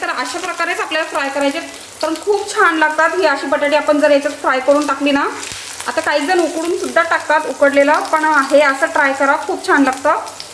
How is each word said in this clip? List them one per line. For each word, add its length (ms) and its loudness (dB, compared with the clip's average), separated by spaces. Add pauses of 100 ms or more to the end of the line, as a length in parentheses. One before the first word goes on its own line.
तर 80 -4
अशा 300 -6
प्रकारेच 420 -4
आपल्याला 280 -4
फ्राय 200 -2
करायचे, 320 -2 (420)
कारण 120 -2
खूप 400 -2
छान 220 2
लागतात 420 2
ही 80 2
अशी 200 0
बटाटे 300 0
आपण 240 2
जर 100 4
याच्यात 240 2
फ्राय 260 -2
करून 260 2
टाकली 240 -2
ना. 180 0 (580)
आता 140 -4
काही 200 0
जण 200 0
उकडून 380 -2
सुद्धा 240 0
टाकतात 460 0
उकडलेलं, 440 4
पण 320 0
हे 360 4
असं 260 2
ट्राय 260 2
करा, 240 2
खूप 300 -6
छान 160 6
लागतं. 340 0 (380)